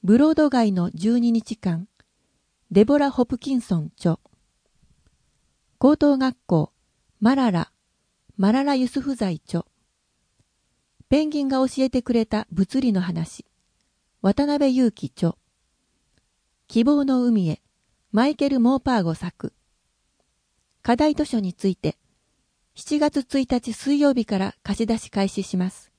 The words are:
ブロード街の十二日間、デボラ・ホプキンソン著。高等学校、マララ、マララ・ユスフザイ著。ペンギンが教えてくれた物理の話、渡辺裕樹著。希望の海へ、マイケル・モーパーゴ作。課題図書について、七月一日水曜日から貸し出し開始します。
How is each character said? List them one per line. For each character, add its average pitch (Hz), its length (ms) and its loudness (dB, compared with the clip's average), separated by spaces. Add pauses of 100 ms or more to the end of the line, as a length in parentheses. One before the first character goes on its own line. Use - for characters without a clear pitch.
ブ 208 160 4
ロ 311 140 4
ー - 20 2
ド 302 160 2
街 233 220 0
の 180 180 -2
十 220 280 -2
二 240 140 0
日 226 240 -4
間、 175 300 -4 (840)
デ 196 140 6
ボ 285 140 2
ラ・ 285 120 2
ホ 254 140 0
プ 233 140 -6
キ 269 160 -6
ン 247 60 0
ソ 175 180 -4
ン 156 180 -6
著。 165 220 -2 (1600)
高 294 180 4
等 294 220 2
学 262 180 -2 (100)
校、 160 260 0 (480)
マ 233 140 4
ラ 262 160 2
ラ、 - 220 -4 (640)
マ 196 160 2
ラ 269 120 2
ラ・ 285 100 0
ユ 254 140 0
ス - 120 -4
フ 269 140 -4
ザ 208 160 -4
イ 156 160 -6
著。 170 180 -6 (1400)
ペ 302 160 2
ン 302 60 -4
ギ 294 140 -4
ン 269 40 -2
が 262 180 -2
教 262 180 -2
え 262 60 -2
て 247 120 -2
く - 100 -6
れ 226 140 0
た 214 260 -6
物 190 280 -2
理 247 120 0
の 190 80 0
話、 170 440 -8 (800)
渡 240 240 0
辺 294 280 0
裕 254 180 2
樹 - 220 -10
著。 165 220 -2 (1300)
希 226 160 0
望 285 200 2
の 254 200 0
海 214 240 2
へ、 151 120 -4 (520)
マ 233 160 2
イ 294 80 -2
ケ 277 120 0
ル・ 269 120 0
モ 247 160 4
ー 262 40 -2
パ 254 180 0
ー 190 40 0
ゴ 165 120 -2
作。 - 380 -10 (1300)
課 240 140 2
題 302 180 2
図 294 120 -2
書 233 140 -4
に 185 140 -4
つ - 140 -4
い 185 80 -2
て、 - 220 -6 (760)
七 - 240 -6
月 294 220 0
一 262 300 -4
日 247 220 -4
水 285 280 -2
曜 285 140 4
日 240 100 -2
か 196 140 -4
ら 190 240 -4
貸 208 220 -4
し - 20 -6
出 220 120 -2
し - 120 -14
開 196 180 -2
始 196 140 -6
し - 140 -6
ま 185 140 -2
す。 - 280 -20